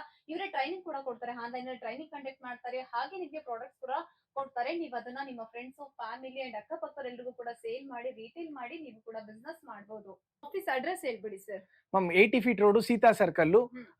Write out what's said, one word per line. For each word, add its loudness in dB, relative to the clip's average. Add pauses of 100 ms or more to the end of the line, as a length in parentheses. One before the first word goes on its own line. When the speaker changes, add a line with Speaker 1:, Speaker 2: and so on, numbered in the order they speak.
(280)
Speaker 1:
ಇವ್ರೇ -4
ಟ್ರೈನಿಂಗ್ -2
ಕೂಡ -6
ಕೊಡ್ತಾರೆ, -6
ಆನ್‌ಲೈನ್ -6
ಅಲ್ಲಿ -8
ಟ್ರೈನಿಂಗ್ -10
ಕಂಡಕ್ಟ್ -10
ಮಾಡ್ತಾರೆ, -8
ಹಾಗೆ -4
ನಿಮ್ಗೆ -8
ಪ್ರಾಡಕ್ಟ್ಸ್ -10
ಕೂಡ -8 (420)
ಕೊಡ್ತಾರೆ. -2
ನೀವ್ -4
ಅದನ್ನ -8
ನಿಮ್ಮ -10
ಫ್ರೆಂಡ್ಸ್, -14
ಫ್ಯಾಮಿಲಿ -10
and -10
ಅಕ್ಕಪಕ್ಕದವ್ರೆಲ್ರಿಗೂ -8
ಕೂಡ -10
ಸೇಲ್ -8
ಮಾಡಿ, -8
ರಿಟೇಲ್ -12
ಮಾಡಿ -10
ನೀವು -16
ಕೂಡ -12
ಬಿಸಿನೆಸ್ -16
ಮಾಡ್ಬೋದು. -14 (320)
ಆಫೀಸ್ -2
ಅಡ್ರೆಸ್ -2
ಹೇಳ್ಬಿಡಿ -6
ಸರ್. -10 (340)
Speaker 2:
ಮ್ಯಾಮ್, 4
ಏಯ್ಟಿ 8
ಫೀಟ್ 4
ರೋಡ್, 10
ಸೀತಾ 8
ಸರ್ಕಲ್, 6
Speaker 1:
ಹ್ಮ್. 4 (140)